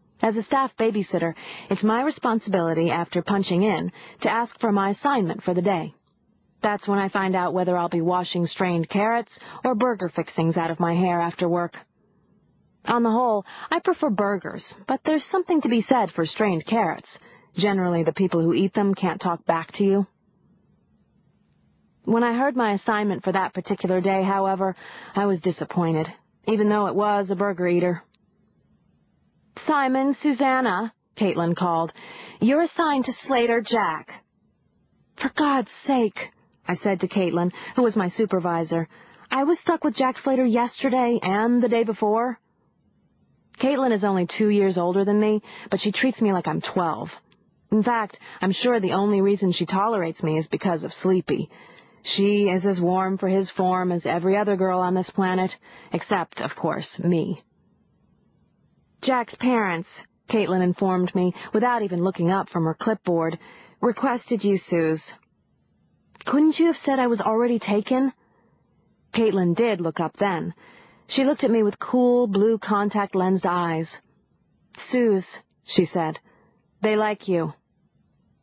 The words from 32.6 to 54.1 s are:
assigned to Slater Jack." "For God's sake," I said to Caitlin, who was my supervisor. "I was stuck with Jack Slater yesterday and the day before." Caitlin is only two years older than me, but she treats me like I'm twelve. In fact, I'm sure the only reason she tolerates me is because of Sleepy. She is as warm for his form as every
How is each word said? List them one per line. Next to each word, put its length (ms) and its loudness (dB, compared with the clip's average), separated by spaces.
assigned 460 0
to 60 -6
Slater 380 0
Jack." 600 -4
"For 140 -4
God's 420 0
sake," 440 0
I 80 -2
said 240 -2
to 80 -2
Caitlin, 440 0
who 80 2
was 140 2
my 140 0
supervisor. 760 -2
"I 140 0
was 140 2
stuck 240 -4
with 140 0
Jack 220 0
Slater 260 2
yesterday 800 2
and 400 2
the 80 2
day 140 2
before." 540 0
Caitlin 340 0
is 120 0
only 220 0
two 240 0
years 260 2
older 300 0
than 120 2
me, 240 2
but 100 -2
she 100 -2
treats 300 -2
me 140 2
like 120 -2
I'm 140 -4
twelve. 500 -4
In 100 2
fact, 380 -2
I'm 100 0
sure 260 2
the 140 0
only 280 2
reason 300 2
she 160 -2
tolerates 560 -2
me 160 0
is 80 -2
because 380 -2
of 80 -8
Sleepy. 580 -2
She 480 2
is 140 0
as 160 0
warm 380 0
for 100 -2
his 220 0
form 400 0
as 160 -2
every 300 0